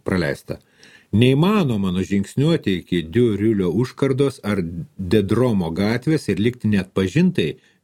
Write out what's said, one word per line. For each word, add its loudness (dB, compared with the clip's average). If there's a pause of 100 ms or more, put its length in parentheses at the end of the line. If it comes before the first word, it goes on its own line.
Praleista. -4 (560)
Neįmanoma 2
nužingsniuoti 0
iki -2
Diu 2
Riulio 0
užkardos -2
ar -2 (340)
Dedromo 0
gatvės -2
ir 0
likti -2
neatpažintai 0 (320)